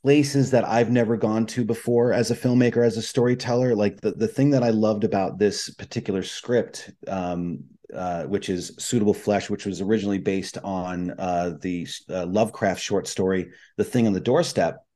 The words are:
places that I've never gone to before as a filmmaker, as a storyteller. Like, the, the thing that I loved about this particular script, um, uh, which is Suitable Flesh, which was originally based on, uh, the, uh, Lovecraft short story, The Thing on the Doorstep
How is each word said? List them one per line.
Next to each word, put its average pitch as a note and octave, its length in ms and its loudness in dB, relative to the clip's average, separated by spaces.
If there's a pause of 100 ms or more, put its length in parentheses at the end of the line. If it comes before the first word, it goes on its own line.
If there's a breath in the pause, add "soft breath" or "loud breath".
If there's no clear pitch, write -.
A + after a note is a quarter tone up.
places C#3 480 4
that A#2 120 4
I've A#2 280 2
never A#2 260 2
gone A2 300 0
to B2 180 -2
before A#2+ 480 2
as A#2 160 2
a A#2 60 2
filmmaker, B2 500 2
as A2+ 100 2
a A2+ 60 -2
storyteller. B2 720 0
Like, G2+ 260 0
the, G#2+ 100 0
the - 160 -2
thing C#3+ 240 2
that C3 100 4
I A#2+ 80 2
loved G#2+ 340 2
about F#2+ 360 -2
this G2+ 340 0
particular G2 480 -6
script, - 720 -4 (160)
um, F2 560 -4 (280)
uh, F2 340 -6
which G2 220 -4
is F2+ 300 -6
Suitable G#2 380 2
Flesh, G2+ 340 -2
which G#2 160 -6
was F#2+ 160 -6
originally G2+ 380 0
based F#2+ 400 -4
on, F2+ 580 -6
uh, F2 420 -2
the, F2+ 280 -6 (200)
uh, F2+ 200 -6
Lovecraft G#2 520 0
short G2 280 -2
story, F#2+ 420 -2 (280 loud breath)
The G#2+ 60 0
Thing A#2 220 2
on G2+ 80 4
the F#2 60 0
Doorstep A#2 680 0 (100)